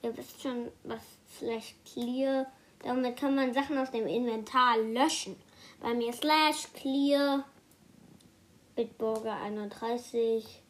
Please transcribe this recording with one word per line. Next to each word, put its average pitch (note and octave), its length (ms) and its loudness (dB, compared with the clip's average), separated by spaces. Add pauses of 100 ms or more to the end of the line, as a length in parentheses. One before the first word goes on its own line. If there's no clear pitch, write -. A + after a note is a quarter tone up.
Ihr A#3 160 -4
wisst - 240 -14
schon, B3 320 -6 (120)
was A3+ 180 -8 (360)
Slash A3+ 360 -6 (100)
clear. C4 600 0 (360)
Damit B3 360 -2
kann C#4 160 2
man C4 180 2
Sachen C#4 240 0
aus C4 140 0
dem A3+ 160 -2
Inventar A3+ 720 2
löschen. A3+ 580 0 (420)
Bei A#3 140 -2
mir A#3+ 220 0
Slash D4+ 580 4
clear, C#4 720 2 (1300)
Bitburger A3 640 -2
einunddreißig A3+ 1300 -2